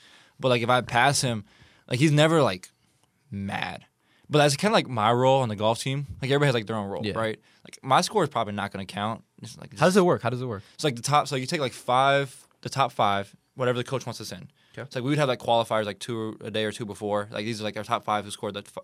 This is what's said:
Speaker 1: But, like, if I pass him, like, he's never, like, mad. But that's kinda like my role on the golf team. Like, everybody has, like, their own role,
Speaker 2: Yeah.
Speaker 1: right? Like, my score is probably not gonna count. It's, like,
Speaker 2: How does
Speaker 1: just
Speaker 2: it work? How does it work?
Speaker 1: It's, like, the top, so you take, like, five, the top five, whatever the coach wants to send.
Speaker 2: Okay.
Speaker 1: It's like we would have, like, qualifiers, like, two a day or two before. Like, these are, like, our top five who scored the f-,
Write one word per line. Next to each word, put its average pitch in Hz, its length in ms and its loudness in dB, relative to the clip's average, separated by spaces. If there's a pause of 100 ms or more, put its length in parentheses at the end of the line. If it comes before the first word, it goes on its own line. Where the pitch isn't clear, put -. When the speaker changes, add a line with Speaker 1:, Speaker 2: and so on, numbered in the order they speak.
(400)
Speaker 1:
But, 131 100 0
like, 123 120 4
if 117 80 -4
I 123 120 6
pass 120 400 4
him, 113 220 -2 (460)
like, 120 100 -2
he's 156 120 6
never, 156 300 6
like, 95 280 0 (640)
mad. 98 540 -6 (440)
But 151 100 2
that's 147 160 4
kinda 208 180 0
like 175 140 2
my 113 240 2
role 131 300 4
on 123 80 -2
the 107 60 -4
golf 107 240 0
team. 139 260 -4 (160)
Like, 131 80 -6
everybody 143 180 4
has, 131 60 2
like, 113 140 -2
their 110 80 -4
own 101 140 -4
role, 98 160 -6
Speaker 2:
Yeah. 101 120 -4
Speaker 1:
right? 110 220 -4 (260)
Like, - 160 -20
my 135 200 4
score 196 220 0
is 151 60 0
probably 107 240 -2
not 101 180 -4
gonna 95 140 -8
count. 107 380 -6 (180)
It's, 117 160 -16
like, - 140 -18
Speaker 2:
How 104 140 2
does 185 80 6
Speaker 1:
just 202 40 6
Speaker 2:
it 196 80 6
work? 147 160 2
How 117 80 0
does 123 120 -6
it 127 40 -8
work? 104 160 -8 (140)
Speaker 1:
It's, - 80 -12
like, 147 120 0
the 117 60 -12
top, 143 260 4
so 143 80 -4
you 131 100 -2
take, 156 160 -2
like, 123 120 -2
five, 139 760 0 (140)
the - 80 -8
top 131 220 0
five, 101 440 0 (200)
whatever 123 220 0
the 123 60 -4
coach 123 220 -6
wants 117 140 -10
to 107 60 -12
send. 92 240 -14 (240)
Speaker 2:
Okay. 113 100 -12
Speaker 1:
It's - 120 -14
like 127 80 -6
we 131 80 -2
would 151 80 2
have, 143 100 2
like, 123 100 0
qualifiers, 113 460 2
like, 101 140 -8
two 110 420 -6
a 107 100 -10
day 110 140 -2
or 107 60 -2
two 113 140 -10
before. 104 460 -4
Like, 107 140 -6
these 113 140 -6
are, 107 40 -8
like, 104 140 -6
our 107 60 -8
top 110 200 -2
five 107 220 -2
who 104 60 -14
scored 101 220 -8
the 98 120 -10
f-, - 180 -18